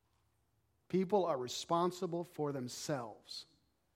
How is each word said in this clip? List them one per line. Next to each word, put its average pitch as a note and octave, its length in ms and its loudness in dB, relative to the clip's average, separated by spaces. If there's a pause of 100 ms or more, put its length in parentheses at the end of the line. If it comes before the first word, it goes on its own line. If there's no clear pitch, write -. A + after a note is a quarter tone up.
(880)
People F#3 360 4
are D#3+ 120 2
responsible E3+ 840 0
for D3+ 280 -4
themselves. B2 920 -6 (500)